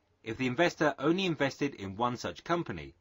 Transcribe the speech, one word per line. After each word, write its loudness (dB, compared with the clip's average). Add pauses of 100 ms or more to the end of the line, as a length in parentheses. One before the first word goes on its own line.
(220)
If -6
the 0
investor 2
only 2
invested 0
in -8
one 0
such -6
company, -4